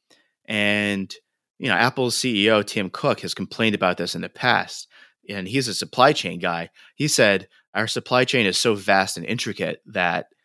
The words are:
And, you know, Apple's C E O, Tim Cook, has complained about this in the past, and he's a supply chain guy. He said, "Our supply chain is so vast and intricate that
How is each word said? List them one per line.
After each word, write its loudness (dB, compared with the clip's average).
And, 0
you -6
know, 0
Apple's 0
C 2
E 6
O, 4
Tim -4
Cook, -2
has -8
complained -2
about 0
this -4
in -8
the -8
past, -2
and -8
he's -2
a -6
supply 4
chain -6
guy. -4
He -2
said, 4
"Our -2
supply 0
chain 2
is 0
so 2
vast 2
and -10
intricate -6
that -2